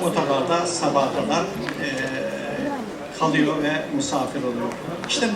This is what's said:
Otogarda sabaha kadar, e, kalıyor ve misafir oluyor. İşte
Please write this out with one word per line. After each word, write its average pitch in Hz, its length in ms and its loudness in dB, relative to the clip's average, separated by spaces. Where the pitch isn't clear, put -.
Otogarda 165 600 2
sabaha 139 480 2
kadar, 151 280 2
e, - 460 -4
kalıyor 151 440 4
ve 151 340 0
misafir 139 420 0
oluyor. 120 340 -2
İşte - 280 2